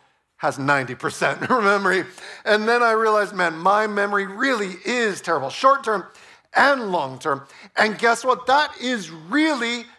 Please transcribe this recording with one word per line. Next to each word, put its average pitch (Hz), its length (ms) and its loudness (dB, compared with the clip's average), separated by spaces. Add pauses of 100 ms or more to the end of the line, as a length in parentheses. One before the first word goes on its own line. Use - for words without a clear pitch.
(360)
has 147 220 -2
ninety 135 360 0
percent 143 460 -4
<laughs> 147 80 -4
memory. 202 560 2 (400)
And 214 240 2
then 240 140 4
I 233 100 4
realized, 214 420 2
man, 175 220 0
my 202 300 2
memory 202 400 -2
really 208 480 -2 (100)
is 220 380 -2
terrible, 143 260 -2
short-term 226 580 -2 (520)
and 247 320 2
long-term. 139 560 -4 (300)
And 214 220 2
guess 233 260 2
what? 247 220 0
That 285 340 2
is 240 300 -4
really 233 720 -2 (140)